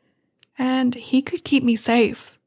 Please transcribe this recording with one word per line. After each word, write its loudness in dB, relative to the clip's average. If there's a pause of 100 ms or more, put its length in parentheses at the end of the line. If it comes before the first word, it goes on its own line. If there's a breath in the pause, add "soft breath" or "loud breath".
(580)
and 0
he 0
could -8
keep 2
me 2
safe. 0